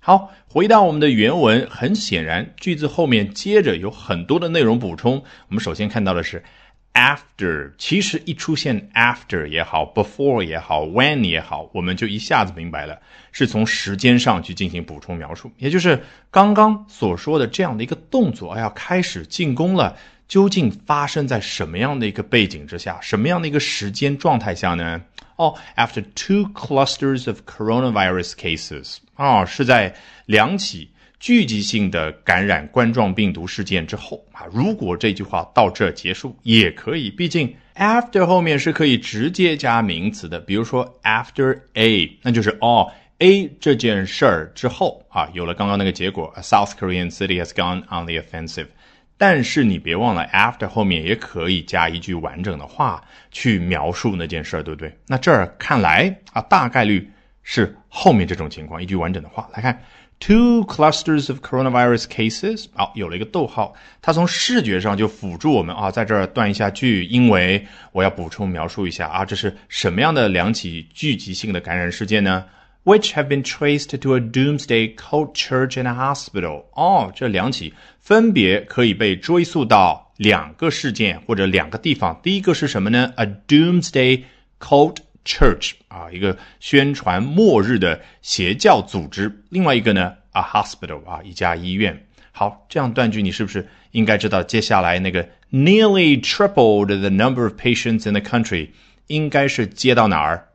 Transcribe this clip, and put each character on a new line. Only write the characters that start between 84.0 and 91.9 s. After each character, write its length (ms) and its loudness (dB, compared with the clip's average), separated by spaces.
cult 380 4
church”， 460 2
啊， 220 -16
一 80 -12
个 180 0
宣 360 2
传 280 0
末 400 4
日 160 2
的 220 0
邪 320 -2
教 260 4
组 260 -6
织。 440 -8
另 120 0
外 120 4
一 80 2
个 100 2
呢， 220 0
“a 80 0
hospital”， 640 -6
啊， 160 -12
一 120 -18
家 200 0
医 180 -6
院。 340 -2